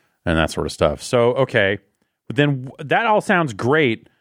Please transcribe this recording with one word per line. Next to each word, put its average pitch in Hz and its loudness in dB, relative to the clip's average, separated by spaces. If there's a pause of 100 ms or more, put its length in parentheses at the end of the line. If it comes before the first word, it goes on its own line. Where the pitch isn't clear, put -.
(280)
and 82 0
that 80 0
sort 80 -4
of - -10
stuff. 76 0
So, 123 2
okay. 107 0 (520)
Then 135 0
w-, - -14
that 202 0
all 214 2
sounds 170 0
great. 123 0 (140)